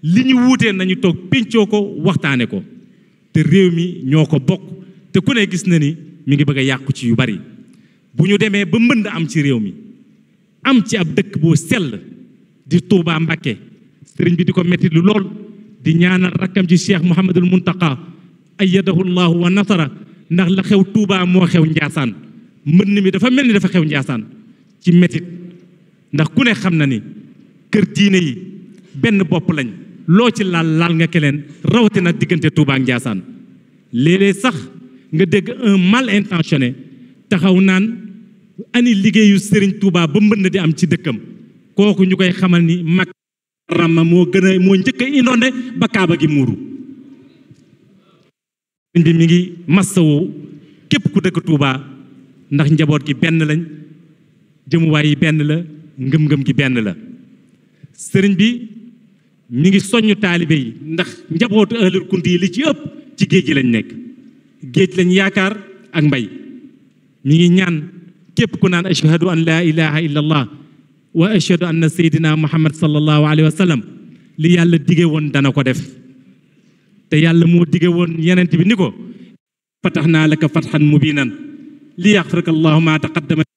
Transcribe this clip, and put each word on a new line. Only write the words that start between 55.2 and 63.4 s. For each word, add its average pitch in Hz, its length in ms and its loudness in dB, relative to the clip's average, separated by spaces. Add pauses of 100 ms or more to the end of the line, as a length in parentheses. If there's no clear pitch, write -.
la, 156 160 -2 (360)
ngëm-ngëm 147 460 0
gi 143 100 -2
benn 127 280 0
la. 98 120 -4 (1000)
Sëriñ 196 440 0
bi 202 120 2 (1040)
mi 135 180 0
ngi 196 120 2
soññ 220 400 0
taalibe 175 340 0
yi, 120 200 -4 (180)
ndax 170 160 -4 (220)
njabootu 214 460 0
Ahlul 185 320 0
Kunti 175 220 -2
yi 175 80 2
li 180 120 0
ci 226 120 -4
ëpp 311 160 0 (380)
ci - 140 0
géej 180 160 2